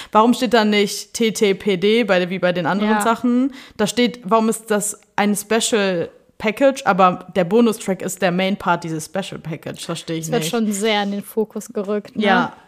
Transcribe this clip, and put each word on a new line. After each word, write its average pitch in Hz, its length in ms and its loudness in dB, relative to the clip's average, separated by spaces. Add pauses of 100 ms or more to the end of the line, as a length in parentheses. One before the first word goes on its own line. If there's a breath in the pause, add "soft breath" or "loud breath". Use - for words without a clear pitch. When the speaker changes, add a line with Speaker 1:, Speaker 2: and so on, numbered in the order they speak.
(120 loud breath)
Speaker 1:
Warum 233 220 6
steht 247 180 -2
da 220 140 6
nicht 208 480 0
T 220 180 0
T 196 220 2
P 196 240 -2
D 220 260 2
bei, 180 240 2
wie 185 100 -4
bei 180 140 2
den 170 140 -2
anderen 202 260 0
Speaker 2:
Ja. 214 80 2
Speaker 1:
Sachen? 240 540 0 (240 loud breath)
Da 214 80 2
steht, 240 380 0
warum 226 260 2
ist - 200 -4
das - 300 -2 (160)
ein 208 180 0
Special 196 760 -2 (260)
Package, 233 480 2
aber 185 420 2 (100)
der 190 80 4
Bonustrack 208 580 2
ist - 180 -6
der 180 120 2
Main 190 260 0
Part 175 260 -2
dieses 160 220 -6
Special - 340 -8
Package. 156 460 -12
Verstehe 165 320 -6
ich 160 80 -8
Speaker 2:
Es 160 40 -6
wird 226 120 0
Speaker 1:
nicht. 160 80 -4
Speaker 2:
schon 220 200 0
sehr 208 320 0
in 202 100 -2
den 202 100 -6
Fokus - 500 -6
gerückt, 208 440 -6
ne? 214 100 -2
Speaker 1:
Ja, 185 260 2 (160)